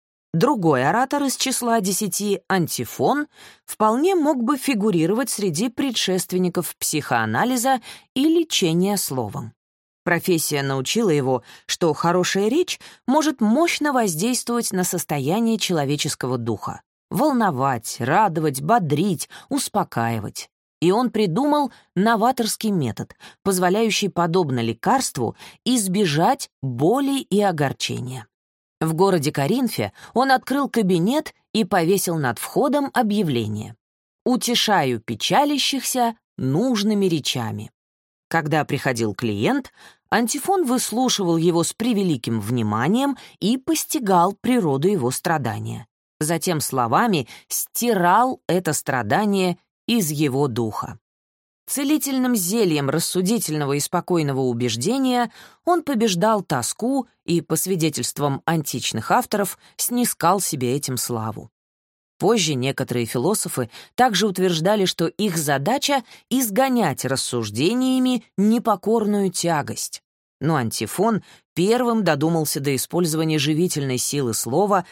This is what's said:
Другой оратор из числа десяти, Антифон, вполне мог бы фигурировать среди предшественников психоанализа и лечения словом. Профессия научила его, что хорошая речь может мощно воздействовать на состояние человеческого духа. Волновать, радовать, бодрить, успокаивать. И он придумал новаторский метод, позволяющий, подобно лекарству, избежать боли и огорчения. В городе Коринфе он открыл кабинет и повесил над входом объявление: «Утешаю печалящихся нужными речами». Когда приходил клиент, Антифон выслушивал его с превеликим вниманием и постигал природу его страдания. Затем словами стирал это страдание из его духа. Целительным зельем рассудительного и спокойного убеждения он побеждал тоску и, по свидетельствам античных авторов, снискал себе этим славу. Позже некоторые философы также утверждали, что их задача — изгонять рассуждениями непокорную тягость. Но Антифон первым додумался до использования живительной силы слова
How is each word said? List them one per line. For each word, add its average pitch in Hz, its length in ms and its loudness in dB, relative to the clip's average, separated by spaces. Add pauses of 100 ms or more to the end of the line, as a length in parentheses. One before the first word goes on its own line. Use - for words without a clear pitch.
(320)
Другой 165 560 2
оратор 262 360 0
из 269 140 -2
числа 233 440 0
десяти, 196 640 -2
Антифон, 175 800 0 (380)
вполне 254 480 0
мог 294 300 2
бы 196 140 0
фигурировать 208 760 0
среди 202 380 -2
предшественников 185 1080 -2
психоанализа 160 1040 0 (320)
и 277 140 2
лечения 202 680 2
словом. 117 580 -6 (500)
Профессия 165 580 0
научила 139 480 0
его, 131 320 2 (240)
что 160 280 0
хорошая 180 540 2
речь 320 320 0 (280)
может 285 340 2
мощно 294 500 2
воздействовать 233 800 -2
на 180 120 0
состояние 175 760 0
человеческого 143 800 -2
духа. 113 440 -6 (280)
Волновать, 175 880 0
радовать, 156 600 0
бодрить, 170 680 0 (200)
успокаивать. 117 1000 -4 (280)
И 170 120 4
он 240 180 2
придумал 254 600 0 (240)
новаторский 220 720 0
метод, 131 460 -2 (280)
позволяющий, 190 640 2
подобно 165 520 0
лекарству, 127 720 -2 (300)
избежать 196 840 0 (120)
боли 226 580 0
и 202 220 0
огорчения. 131 840 -2 (540)
В 160 120 0
городе 165 400 2
Коринфе 151 580 -2 (220)
он 262 180 2
открыл 262 380 0
кабинет 208 640 0 (180)
и 214 120 2
повесил 180 520 0
над 127 220 -2
входом 277 540 0
объявление: 120 800 -2 (500)
«Утешаю 196 760 2
печалящихся 240 1120 0 (220)
нужными 202 680 0
речами». 120 680 -4 (580)
Когда 156 340 0
приходил 117 500 -2
клиент, 123 600 -2 (380)
Антифон 285 540 0
выслушивал 226 680 0
его 165 280 2
с - 100 -4
превеликим 180 640 0
вниманием 123 800 0 (220)
и 226 180 0
постигал 202 800 0
природу 175 480 2
его 139 240 2
страдания. 113 720 -4 (340)
Затем 160 420 -2
словами 143 640 0 (200)
стирал 220 1000 0
это 165 260 0
страдание 175 840 0 (300)
из 214 220 2
его 143 380 2
духа. 113 520 -4 (680)
Целительным 269 680 0
зельем 170 540 2
рассудительного 160 840 0
и 143 60 0
спокойного 156 600 0
убеждения 175 920 0 (340)
он 339 180 2
побеждал 214 580 2
тоску 226 680 -2 (180)
и, 170 160 0
по 156 140 -2
свидетельствам 147 920 -2
античных 143 640 -2
авторов, 202 480 0 (180)
снискал 202 640 0
себе 127 360 -2
этим 135 220 -4
славу. 110 540 -6 (640)
Позже 170 380 2
некоторые 123 500 -2
философы 135 640 -2 (260)
также 220 320 2
утверждали, 185 580 2
что 165 220 -2
их 190 300 -2
задача — 170 640 0 (260)
изгонять 233 760 0
рассуждениями 214 1200 0 (100)
непокорную 208 960 2
тягость. 143 720 -4 (400)
Но 156 140 0
Антифон 147 680 -2 (300)
первым 226 500 2
додумался 156 560 0
до 139 160 0
использования 160 640 0
живительной 147 600 0
силы 131 340 -2
слова 185 580 0